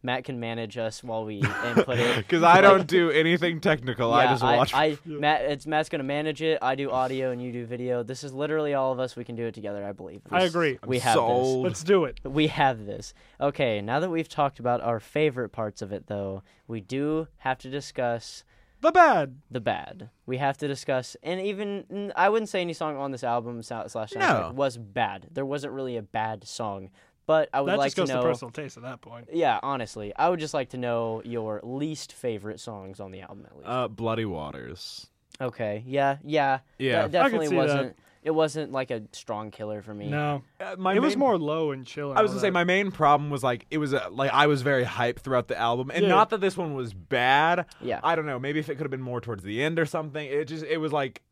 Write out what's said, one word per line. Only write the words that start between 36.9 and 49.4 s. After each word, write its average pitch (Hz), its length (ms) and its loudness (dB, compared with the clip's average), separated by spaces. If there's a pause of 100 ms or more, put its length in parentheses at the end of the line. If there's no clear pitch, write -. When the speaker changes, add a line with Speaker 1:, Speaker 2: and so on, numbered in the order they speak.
Speaker 1:
That 113 340 2
Speaker 2:
I 269 40 4
Speaker 3:
could 226 80 0
Speaker 1:
definitely 156 100 0
Speaker 3:
see - 80 2
that. - 100 4
Speaker 1:
wasn't. 139 300 0 (260)
It 160 120 0
wasn't, 156 380 0
like, 131 180 -2
a 113 120 -4 (100)
strong 107 400 -8
killer 107 300 -8
for 107 120 -12
me. 104 140 -8
Speaker 3:
No. 147 340 -2 (160)
Speaker 2:
Uh, 190 180 -8
my 190 180 0
Speaker 3:
It 208 60 4
was 302 140 4
Speaker 2:
main 262 60 0
Speaker 3:
more 240 180 4
low 156 320 0
and 135 160 -8
chill 143 240 -8
and - 80 0
Speaker 2:
I 214 40 6
was 202 80 4
Speaker 3:
all 190 40 -4
Speaker 2:
gonna 196 60 -2
say 202 80 2
Speaker 3:
that. 175 60 0
Speaker 2:
my 175 100 4
main 190 260 2
problem 147 400 4
was, 135 140 -4
like, 123 260 0
it 156 80 -2
was, 143 160 0
uh, 101 160 -2
like, 131 220 0
I 147 160 6
was 139 140 2
very 131 220 2
hyped 120 360 -2
throughout 127 260 0
the - 100 -4
album, 120 380 0
and 175 80 2
Speaker 3:
Yeah. 202 60 4
Speaker 2:
not 202 220 6
that 214 100 -2
this 190 160 0
one 160 180 -4
was 123 180 -6
bad. 135 760 4 (140)
Speaker 1:
Yeah. 120 220 -4
Speaker 2:
I 165 140 2
don't 156 100 -2
know. 131 140 -4
Maybe 147 180 -4
if 151 100 -6
it 156 60 -6
could 135 80 -8
have 139 80 -6
been 131 100 -6
more 123 200 -6
towards 104 240 -8